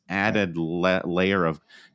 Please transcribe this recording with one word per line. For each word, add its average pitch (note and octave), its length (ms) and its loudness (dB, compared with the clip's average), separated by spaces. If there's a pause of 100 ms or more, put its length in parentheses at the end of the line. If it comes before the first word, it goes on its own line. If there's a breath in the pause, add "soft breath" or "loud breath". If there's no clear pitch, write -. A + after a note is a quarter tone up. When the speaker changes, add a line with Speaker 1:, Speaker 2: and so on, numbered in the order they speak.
Speaker 1:
Right. F#2 60 -6
Speaker 2:
added G2 420 0
la-, F2 460 0
layer F#2 400 0
of D#2+ 160 0 (360 loud breath)